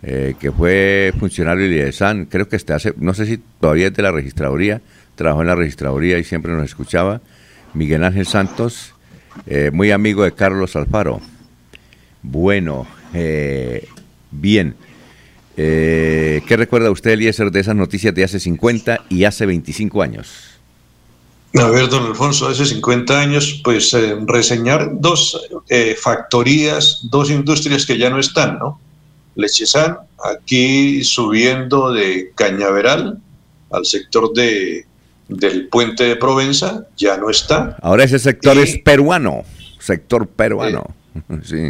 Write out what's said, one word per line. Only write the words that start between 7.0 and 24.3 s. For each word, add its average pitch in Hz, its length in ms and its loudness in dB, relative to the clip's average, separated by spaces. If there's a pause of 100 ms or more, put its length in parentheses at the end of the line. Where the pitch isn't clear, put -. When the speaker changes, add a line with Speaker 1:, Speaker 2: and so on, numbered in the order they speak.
Speaker 1:
Miguel 78 300 0
Ángel 92 220 0
Santos, 107 680 -4 (520)
eh, 71 280 0
muy 98 180 2
amigo 104 320 2
de 87 100 2
Carlos 95 420 -2
Alfaro. 73 460 -2 (1000)
Bueno, 78 680 -2 (260)
eh, 71 760 -4 (440)
bien. 80 440 2 (840)
Eh, 80 880 2
¿qué 117 80 2
recuerda 113 360 2
usted, 113 200 0
Eliezer, 107 400 0
de 95 80 2
esas 104 160 0
noticias 98 380 0
de 87 100 2
hace 92 160 -2
cincuenta 113 600 0 (100)
y 92 160 2
hace 104 200 0
veinticinco 95 580 -2
años? - 540 -12 (1040)
Speaker 2:
A 120 100 4
ver, 127 200 4
don 131 160 0
Alfonso, 127 420 -2
hace 135 180 -2
cincuenta 120 540 0
años, 143 440 0
pues, 113 300 2
eh, 110 220 2 (120)
reseñar 120 680 2